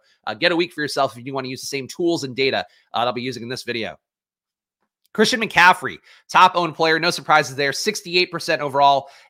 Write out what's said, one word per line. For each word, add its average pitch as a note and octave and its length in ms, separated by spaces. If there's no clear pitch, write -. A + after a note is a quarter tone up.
uh, A2 60
get D#3+ 180
a E3+ 60
week F3 160
for D3+ 80
yourself C#3 360
if A#2+ 100
you C#3 80
wanna C3 140
use B2+ 120
the - 60
same C3+ 200
tools E3+ 380
and C3 100
data, A#2+ 320
uh, A2 60
that A#2+ 60
I'll B2 60
be B2 80
using A#2+ 220
in A#2 80
this B2 140
video. G#2+ 340
Christian A3 280
McCaffrey, E3+ 580
top F3+ 260
owned E3+ 200
player, D#3+ 240
no E3 120
surprises D3+ 440
there. C#3 180
Sixty-eight F3+ 580
percent D#3+ 320
overall, C#3 480